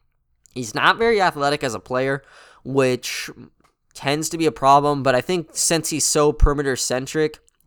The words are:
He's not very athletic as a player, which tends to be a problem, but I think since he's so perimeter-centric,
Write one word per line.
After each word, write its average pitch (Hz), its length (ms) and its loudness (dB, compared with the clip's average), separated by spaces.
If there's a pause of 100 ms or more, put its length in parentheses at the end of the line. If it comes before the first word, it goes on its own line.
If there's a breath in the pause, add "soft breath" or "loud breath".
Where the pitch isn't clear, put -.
(540)
He's 117 200 -10
not 151 240 2
very 226 220 2
athletic 147 440 0
as 117 120 -4
a 95 40 -10
player, 135 440 -4 (400 loud breath)
which 127 680 -2 (640)
tends 151 360 -4
to 170 80 -6
be 160 80 -2
a 139 60 2
problem, 143 520 4
but 131 100 4
I 123 80 2
think 175 300 -4
since - 380 -2
he's 151 160 -2
so 151 260 2
perimeter-centric, 143 1080 0 (260)